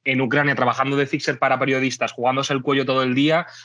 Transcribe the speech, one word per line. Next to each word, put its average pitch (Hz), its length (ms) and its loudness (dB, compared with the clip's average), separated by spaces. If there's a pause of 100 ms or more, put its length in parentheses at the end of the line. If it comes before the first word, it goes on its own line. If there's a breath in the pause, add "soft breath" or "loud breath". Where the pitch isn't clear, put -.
en 131 160 0
Ucrania 139 340 2
trabajando 127 400 0
de 139 100 2
fixer 143 320 -2
para 131 220 0
periodistas, 131 540 -2
jugándose 131 400 -2
el 135 80 -2
cuello 135 240 0
todo 131 180 0
el 127 100 0
día 156 320 2 (200 loud breath)